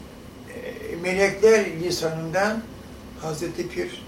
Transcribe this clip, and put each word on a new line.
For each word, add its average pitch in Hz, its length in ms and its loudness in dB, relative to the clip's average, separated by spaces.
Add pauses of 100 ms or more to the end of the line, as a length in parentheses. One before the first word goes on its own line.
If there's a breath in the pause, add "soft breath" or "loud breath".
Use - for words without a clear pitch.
(540)
e, - 480 -8
melekler 190 800 6
lisanından 165 800 0 (580)
Hazreti 160 480 -4
Pir - 400 -6